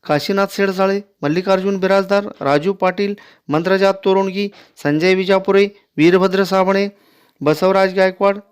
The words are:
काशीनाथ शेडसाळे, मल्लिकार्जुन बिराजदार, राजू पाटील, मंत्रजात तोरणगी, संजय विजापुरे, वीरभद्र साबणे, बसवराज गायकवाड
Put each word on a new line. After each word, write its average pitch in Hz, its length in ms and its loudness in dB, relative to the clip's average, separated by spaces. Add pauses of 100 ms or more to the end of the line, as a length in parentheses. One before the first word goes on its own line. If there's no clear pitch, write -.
काशीनाथ 196 420 -2
शेडसाळे, 196 500 -2 (220)
मल्लिकार्जुन 185 560 -2
बिराजदार, 196 460 0 (160)
राजू 147 320 0
पाटील, 190 420 -2 (340)
मंत्रजात 185 460 0
तोरणगी, 196 540 -2 (340)
संजय 160 320 2
विजापुरे, 190 540 2 (280)
वीरभद्र 185 480 2
साबणे, 190 440 0 (520)
बसवराज 185 540 2
गायकवाड 196 440 0 (140)